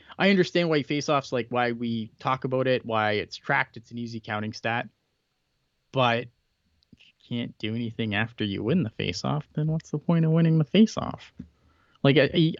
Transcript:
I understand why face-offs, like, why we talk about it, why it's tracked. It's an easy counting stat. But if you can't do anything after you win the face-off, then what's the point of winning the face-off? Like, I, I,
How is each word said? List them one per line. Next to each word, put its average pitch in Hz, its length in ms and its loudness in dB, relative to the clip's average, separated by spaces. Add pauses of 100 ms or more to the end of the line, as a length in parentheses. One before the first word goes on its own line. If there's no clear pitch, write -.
(180)
I 190 100 4
understand 175 400 2
why 151 140 2
face-offs, 143 500 -2
like, 120 160 -2
why 123 240 0
we 117 460 -4
talk 131 260 -2
about 131 220 0
it, 127 180 0
why 107 280 0
it's 101 240 -4
tracked. - 420 -2
It's - 120 -20
an 117 60 -12
easy 117 240 -8
counting 107 320 -6
stat. 117 340 -4 (1080)
But 123 340 2 (680)
if - 80 -20
you - 120 -20 (140)
can't 120 320 -8
do 110 160 -6
anything 113 400 -6
after 110 300 -2
you 101 180 -4
win 147 200 0
the - 80 -4
face-off, 135 640 -4
then 151 140 -2
what's 160 220 -6
the 151 80 -4
point 165 280 2
of 160 40 2
winning 160 280 4
the 151 60 2
face-off? - 680 0 (720)
Like, 143 160 6
I, 131 160 6
I, 160 260 4